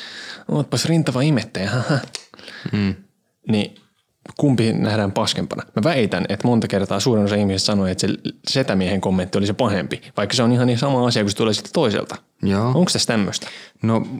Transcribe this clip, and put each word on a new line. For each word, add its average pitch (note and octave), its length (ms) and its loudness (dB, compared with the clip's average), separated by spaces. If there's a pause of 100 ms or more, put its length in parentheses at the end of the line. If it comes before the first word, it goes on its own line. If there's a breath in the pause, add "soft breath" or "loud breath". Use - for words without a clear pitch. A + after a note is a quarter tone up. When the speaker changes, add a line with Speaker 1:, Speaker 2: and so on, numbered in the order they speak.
(480 loud breath)
Speaker 1:
"Ootpas C#3 360 -2
rintava D#3 380 2
imettäjä, G#2 480 0
haha." B2 280 0 (760 loud breath)
Speaker 2:
Mm. G2 220 0 (540)
Speaker 1:
Niin G#2 260 0 (640)
kumpi A2+ 360 4
nähdään G#2 400 0
paskempana? - 500 -2 (140)
Mä G#2+ 80 0
väitän, G2+ 440 2
että G2 200 -2
monta A2+ 200 2
kertaa G2 320 0
suurin A2 240 2
osa G#2 100 0
ihmisistä G2 320 0
sanoo, G2+ 200 2
että F#2 200 -2
se G2+ 80 0 (340)
setämiehen G2 520 0
kommentti F#2+ 380 0
oli G2+ 80 2
se G#2 60 -2
pahempi, G2+ 500 -2 (140 loud breath)
vaikka G#2 200 -2
se B2+ 60 2
on A#2 100 4
ihan B2 140 2
niin A#2+ 120 2
sama B2+ 280 0
asia, A#2+ 160 2
kun G2+ 80 0
se G2+ 60 -6
tulee A2 180 0
siltä - 180 -8
toiselta. B2 440 0 (260)
Speaker 2:
Joo. G2+ 320 2
Speaker 1:
Onks F3 180 4
tässä - 140 0
tämmöstä? G#2+ 420 -2 (340 loud breath)
Speaker 2:
No, A2 240 2 (140)